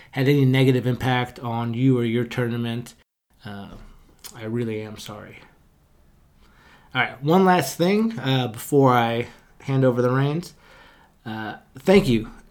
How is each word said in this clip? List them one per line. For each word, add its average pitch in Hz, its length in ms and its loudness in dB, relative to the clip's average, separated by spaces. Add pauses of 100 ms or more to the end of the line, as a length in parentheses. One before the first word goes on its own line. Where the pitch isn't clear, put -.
(120)
had 135 180 0
any 143 160 4
negative 131 400 4
impact 123 540 -2
on 117 340 -6
you 127 240 4
or 120 80 0
your 117 200 0
tournament, 117 680 -6 (500)
uh, 101 260 -14 (680)
I 113 80 -14
really 110 400 -6
am 107 160 -14
sorry. 101 400 -18 (1500)
All 127 80 0
right, 113 220 -4
one 175 200 4
last 180 320 2
thing, 208 440 0
uh, 127 300 -2
before 135 440 2
I 120 360 0 (320)
hand 135 220 0
over 123 200 2
the 123 80 2
reins. 143 420 -2 (720)
Uh, 110 320 -10 (220)
thank 190 280 4
you, 113 220 0 (220)